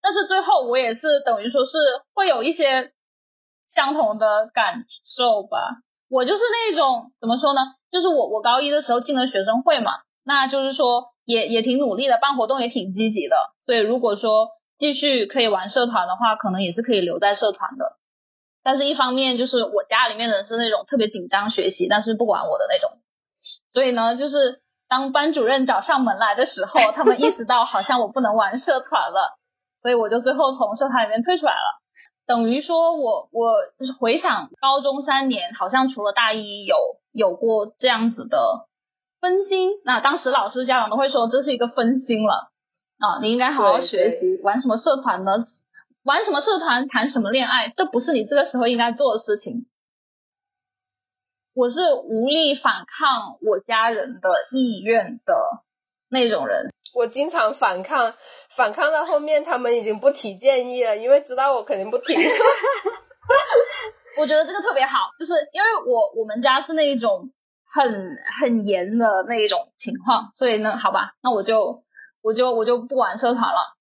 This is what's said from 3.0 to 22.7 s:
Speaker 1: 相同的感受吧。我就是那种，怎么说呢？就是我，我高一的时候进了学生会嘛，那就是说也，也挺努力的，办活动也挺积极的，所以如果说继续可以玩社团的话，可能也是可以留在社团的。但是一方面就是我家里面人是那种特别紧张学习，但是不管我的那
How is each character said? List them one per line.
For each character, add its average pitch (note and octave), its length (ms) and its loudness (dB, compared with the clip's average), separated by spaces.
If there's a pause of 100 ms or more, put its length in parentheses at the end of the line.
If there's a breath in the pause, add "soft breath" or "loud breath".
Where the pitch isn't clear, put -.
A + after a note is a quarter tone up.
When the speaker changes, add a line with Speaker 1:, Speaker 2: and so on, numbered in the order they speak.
Speaker 1:
相 C#4+ 280 0
同 A3 240 0
的 G#3+ 360 0
感 G#3+ 320 -2 (200)
受 A3+ 380 0
吧。 - 380 -8 (280)
我 B3+ 160 0
就 G4+ 120 0
是 G#4 60 2
那 A4+ 320 0
种， C4 440 0
怎 A3+ 80 -6
么 A#3 100 0
说 C#4 160 2
呢？ C4 80 2 (280)
就 F4+ 120 -2
是 F4+ 60 2
我， D4 220 2
我 - 120 -4
高 B3 200 2
一 C#4+ 80 -2
的 D4 120 2
时 B3 120 -2
候 A#3+ 60 2
进 C4 180 -2
了 B3+ 80 0
学 G3+ 180 -4
生 A3+ 200 0
会 D4+ 160 4
嘛， A3 120 -2 (320)
那 C4+ 240 2
就 C4+ 160 -2
是 C4+ 100 -4
说 B3 400 0 (100)
也， A3+ 240 0
也 A3+ 140 2
挺 B3 160 2
努 B3+ 180 0
力 C4+ 120 -2
的， A#3+ 140 4
办 C#4+ 140 0
活 B3+ 120 0
动 C4 140 0
也 A#3 60 0
挺 G3 240 -6
积 G#3+ 200 0
极 F3+ 160 -2
的， - 80 2 (300)
所 A#3+ 100 0
以 A#3 40 2
如 A3+ 200 0
果 A3+ 160 0
说 A3 340 2 (280)
继 C#4+ 160 0
续 C4 320 0
可 B3 160 -2
以 A3+ 60 4
玩 G3+ 220 -2
社 A#3+ 180 0
团 G#3+ 200 -2
的 F3+ 80 -4
话， A3 200 0
可 G#3+ 140 -6
能 F#3 140 -2
也 F3 80 -4
是 G3+ 100 -4
可 A#3+ 120 -2
以 G3 80 2
留 F3 180 -4
在 G3+ 140 2
社 G#3 180 0
团 - 260 -10
的。 - 200 -8 (680)
但 C4+ 120 0
是 C#4 100 2
一 C#4+ 80 0
方 B3+ 200 0
面 C4 240 0
就 B3 80 -2
是 B3 180 0
我 G3+ 200 -2
家 A#3 240 2
里 A3 80 -6
面 A3+ 140 -2
人 G3+ 160 0
是 A3+ 120 -6
那 A#3 120 2
种 G#3+ 180 -2
特 C#4 100 -2
别 G#3+ 100 2
紧 F#3+ 200 -8
张 G3+ 220 0
学 F#3+ 200 0
习， F3+ 200 -2
但 G#3 120 4
是 A3+ 120 -2
不 A3+ 120 -2
管 G3 220 0
我 D3+ 100 -2
的 - 120 0
那 - 100 2